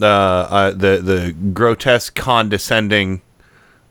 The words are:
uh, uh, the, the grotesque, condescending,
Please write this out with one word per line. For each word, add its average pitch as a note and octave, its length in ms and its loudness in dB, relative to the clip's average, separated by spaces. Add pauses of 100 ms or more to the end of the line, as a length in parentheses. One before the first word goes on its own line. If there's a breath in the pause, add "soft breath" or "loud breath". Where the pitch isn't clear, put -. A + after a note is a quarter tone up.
uh, - 20 0
uh, G2 680 2
the, F#2+ 260 2
the F2+ 340 -2 (220)
grotesque, A#2 640 0
condescending, G#2 1040 -2 (680 soft breath)